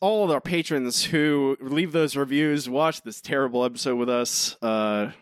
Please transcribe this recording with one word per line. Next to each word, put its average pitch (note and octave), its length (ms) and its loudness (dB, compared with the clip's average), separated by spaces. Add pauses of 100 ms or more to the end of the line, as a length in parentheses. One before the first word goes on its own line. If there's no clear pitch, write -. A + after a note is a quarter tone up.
all G#3 240 2
of F3 60 2
our C#3 100 2
patrons D#3 640 -2
who D3 560 2
leave D3 320 -2
those D3+ 240 0
reviews, C#3 520 0
watch D3+ 340 0
this A2 180 -14
terrible B2+ 440 0
episode B2 320 -2
with A#2+ 120 0
us. - 540 -2
Uh, G#2+ 600 0